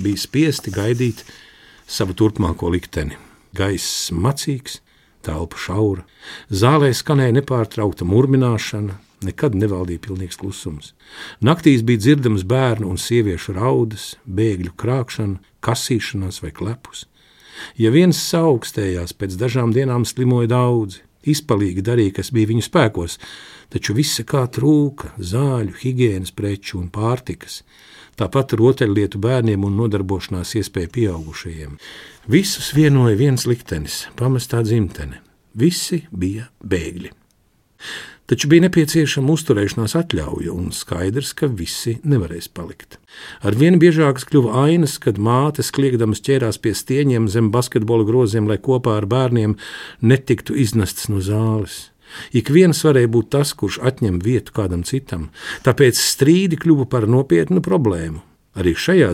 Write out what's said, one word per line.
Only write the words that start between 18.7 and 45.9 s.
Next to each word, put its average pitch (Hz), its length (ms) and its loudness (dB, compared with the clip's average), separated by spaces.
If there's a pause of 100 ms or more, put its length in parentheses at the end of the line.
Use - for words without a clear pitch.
pēc 95 240 -6
dažām 120 320 0
dienām 123 320 0
slimoja 123 480 0
daudzi. 120 500 0 (220)
Izpalīgi 101 560 0
darīja, 107 380 0
kas 95 180 -6
bija 110 140 2
viņu 113 160 0
spēkos, 107 500 0 (560)
taču - 240 -4
visa 135 320 -2
kā 139 160 0
trūka 143 720 0
zāļu, 110 640 -2
higienas 120 560 0
preču 101 460 -6
un 87 100 -8
pārtikas. - 720 -6 (580)
Tāpat 135 400 0
rotaļlietu 107 580 2
bērniem 110 460 0
un 101 160 0
nodarbošanās 98 800 -4
iespēju 90 380 -6
pieaugušajiem. 80 800 -6 (500)
Visus 170 480 0
vienoja 135 420 4
viens 127 300 0
liktenis, 87 560 -4 (160)
pamestā 123 420 0
dzimtene. 104 600 -2 (320)
Visi 165 580 0
bija 98 380 -4 (100)
bēgļi. 90 540 -6 (1080)
Taču 131 260 -2
bija 165 160 6
nepieciešama 156 720 2
uzturēšanās 104 640 0
atļauja 82 540 -4
un 87 180 -4
skaidrs, 98 640 -6
ka - 80 -4
visi 117 540 -4 (100)
nevarēs 87 400 -2
palikt. - 480 -16 (480)
Arvien 139 320 4
biežākas 156 480 4
kļuva 127 380 4
ainas, 160 340 2
kad 104 240 -2
mātes 127 560 2
kliegdamas 117 480 2